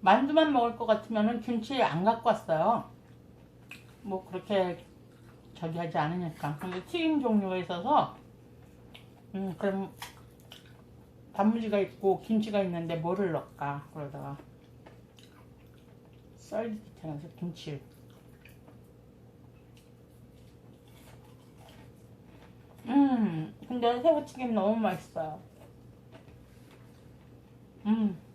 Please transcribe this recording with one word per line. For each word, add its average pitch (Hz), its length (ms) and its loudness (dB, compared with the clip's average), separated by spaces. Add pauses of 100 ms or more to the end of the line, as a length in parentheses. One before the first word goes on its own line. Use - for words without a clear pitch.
만두만 285 480 6
먹을 233 240 2
것 233 80 -6
같으면은 220 560 2
김치 240 420 -2
안 175 220 0
갖고 226 240 2
왔어요. 185 640 0 (1120)
뭐 190 240 -6
그렇게 180 580 -2 (720)
저기 165 240 -6
하지 170 180 -4
않으니까. 156 640 -2
근데 180 260 -8
튀김 320 380 0
종류가 202 340 2
있어서, 185 580 0 (1200)
음, 190 220 -4
그럼 196 340 -2 (1400)
단무지가 214 460 2
있고 190 420 0
김치가 214 440 0
있는데 170 320 -4
뭐를 175 360 0
넣을까? 143 600 -6
그러다가 143 420 -10 (2000)
썰기 214 480 -6
귀찮아서 151 420 -12 (120)
김치. 160 420 -10 (4000)
음, 233 680 2 (120)
근데 240 360 0
새우튀김 294 500 2
너무 208 240 2
맛있어요. 175 640 -4 (2500)
음. 208 480 0